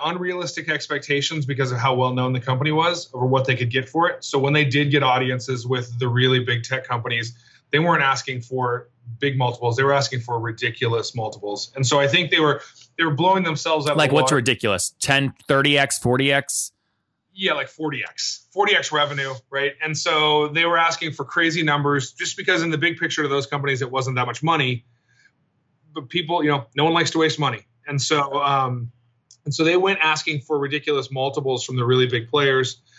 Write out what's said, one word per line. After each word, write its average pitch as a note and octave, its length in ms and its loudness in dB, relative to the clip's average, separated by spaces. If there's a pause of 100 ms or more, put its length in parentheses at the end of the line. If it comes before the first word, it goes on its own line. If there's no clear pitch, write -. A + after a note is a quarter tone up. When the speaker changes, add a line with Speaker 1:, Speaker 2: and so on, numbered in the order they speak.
Speaker 1:
unrealistic F3 640 -6
expectations C#3+ 760 -4
because B2+ 260 -2
of B2 60 -2
how B2+ 160 2
well B2+ 220 2
known B2+ 180 0
the B2+ 60 -2
company C3 320 -2
was E3+ 420 0
over B2+ 140 0
what C3 180 2
they C3 100 2
could A#2+ 140 -2
get B2+ 180 -2
for E3 220 2
it. - 140 -8
So - 160 0
when C#3 140 2
they D3+ 120 4
did C#3+ 240 2
get C#3 140 4
audiences B2+ 640 0
with B2 320 -4
the B2+ 80 -2
really B2+ 320 4
big A#2+ 240 -2
tech C3 240 -6
companies, A#2 480 -4 (360)
they D3 80 2
weren't E3 240 4
asking C3 380 -2
for B2 480 -4 (300)
big C3+ 180 0
multiples. A#2+ 380 0
They C3+ 80 2
were C#3 100 4
asking C3 280 0
for A#2+ 180 -4
ridiculous A#2 760 -4
multiples. G#2 600 -8
And C3+ 100 0
so C#3+ 140 4
I C#3 80 4
think F3 240 0
they F3 80 4
were, D3 220 2 (360)
they E3 60 0
were D#3+ 100 2
blowing F#3 300 4
themselves D#3 440 -2
up D3+ 100 2
Speaker 2:
Like, D3+ 120 4
Speaker 1:
the C#3+ 60 2
Speaker 2:
what's D3+ 100 4
Speaker 1:
water. C#3+ 120 2
Speaker 2:
ridiculous? A2+ 640 0
Ten, C#3 340 2 (140)
thirty C#3+ 300 4
X, C#3 220 0
forty C3 320 2
X? - 400 -2 (600)
Speaker 1:
Yeah, F#3 200 -2
like, C#3 140 -4
forty C#3+ 400 -6
X, - 440 -10
forty G3+ 240 2
X E3 160 -2
revenue, C#3+ 420 -2 (160)
right? C#3 240 -2 (100)
And D#3 140 -4
so D3+ 500 2
they D#3+ 180 0
were E3+ 120 2
asking E3 360 0
for C#3 100 -8
crazy E3 400 0
numbers C#3+ 500 0
just - 220 -8
because F3 280 0
in E3 80 -2
the D3+ 60 0
big E3 200 0
picture D#3 260 -2
of C#3+ 60 0
those C#3 160 0
companies, C#3 360 -4
it B2 100 -4
wasn't B2+ 240 -2
that B2 100 0
much A#2+ 160 -6
money. C#3+ 440 0 (1080)
But D3 160 -10
people, E3 340 -2
you D3+ 60 2
know, C#3 260 0
no C#3+ 80 2
one E3 100 4
likes E3 180 2
to E3 80 0
waste D#3 200 2
money. B2+ 260 -2 (220)
And C#3+ 140 -2
so, C#3+ 400 0
um, B2+ 500 0 (540)
and C#3+ 80 -4
so D#3+ 100 0
they E3+ 140 4
went F#3+ 240 2
asking D#3 400 -2
for D3 180 -2
ridiculous C#3 520 -2
multiples C3 520 -2
from C3 140 -6
the B2 80 0
really B2+ 220 4
big A#2 200 -4
players. C3+ 540 2 (180)